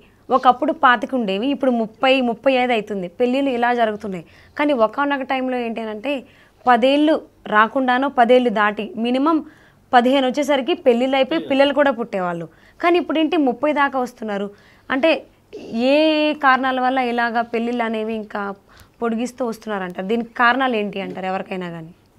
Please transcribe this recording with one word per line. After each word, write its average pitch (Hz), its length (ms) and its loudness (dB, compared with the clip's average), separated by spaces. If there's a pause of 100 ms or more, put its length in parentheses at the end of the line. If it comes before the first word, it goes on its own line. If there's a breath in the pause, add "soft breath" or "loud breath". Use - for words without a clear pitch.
(300 soft breath)
ఒకప్పుడు 254 440 2
పాతిక 247 420 0
ఉండేవి, 214 320 -2
ఇప్పుడు 277 240 0
ముప్పై, 254 500 0
ముప్పై 240 320 0
ఐదు 247 200 0
అవుతుంది. 208 340 -4
పెళ్ళిళ్ళు 254 440 -2
ఇలా 240 220 0
జరుగుతున్నాయి. 214 520 -4 (340 soft breath)
కానీ 294 140 2
ఒకానొక 269 480 0
టైంలో 254 360 -4
ఏంటి 233 240 -6
అని 220 80 -8
అంటే 226 340 -6 (440 soft breath)
పదేళ్ళు 277 540 4 (260)
రాకుండానో 247 600 2
పదేళ్ళు 247 400 4
దాటి 208 480 -2
మినిమం 262 480 0 (480 loud breath)
పదిహేను 254 340 4
వచ్చేసరికి 277 460 0
పెళ్ళిళ్ళు 262 420 2
అయిపోయి 269 260 0
పిల్లలు 269 320 2
కూడా 285 180 4
పుట్టేవాళ్ళు. 180 560 -6 (340 soft breath)
కానీ 349 180 4
ఇప్పుడు 302 200 -2
ఏంటి 320 180 2
ముప్పై 277 360 0
దాకా 269 260 0
వస్తున్నారు. 208 500 -6 (420 soft breath)
అంటే 277 340 2 (480)
ఏ 302 600 2
కారణాల 262 460 0
వల్ల 254 200 0
ఇలాగా 240 420 -2
పెళ్ళిళ్ళు 233 420 -4
అనేవి 220 320 -4
ఇంకా 208 380 -8 (480 soft breath)
పొడిగిస్తూ 233 440 -4
వస్తున్నారంటారు? 190 640 -6
దీనికి 233 260 -4
కారణాలు 247 420 2
ఏంటి 202 260 -4
అంటారు 185 240 -8
ఎవరికైనా 185 440 -6
కానీ? 165 240 -14 (260)